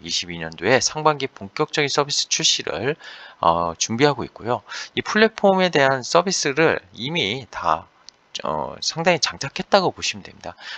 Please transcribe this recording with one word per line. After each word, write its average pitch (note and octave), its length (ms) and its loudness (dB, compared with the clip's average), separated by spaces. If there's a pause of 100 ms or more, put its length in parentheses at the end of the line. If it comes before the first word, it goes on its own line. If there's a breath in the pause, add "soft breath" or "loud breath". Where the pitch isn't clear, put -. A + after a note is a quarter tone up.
이십이 E2+ 380 -6
년도에 E2 420 0
상반기 D3+ 460 0
본격적인 D3 600 -4
서비스 C#3+ 400 0
출시를, - 680 -2 (420 loud breath)
어, E2+ 380 2
준비하고 A#2+ 480 0
있고요. A2 380 -6 (320 loud breath)
이 B2 80 -2
플랫폼에 G3 640 4
대한 C3+ 340 4
서비스를 D#3+ 760 2 (120)
이미 A#2+ 580 -4
다, E2+ 380 -2 (560)
어, C#2 380 -4
상당히 E3 380 0
장착했다고 D#3+ 720 0
보시면 F#2 320 -6
됩니다. - 320 -14 (220 loud breath)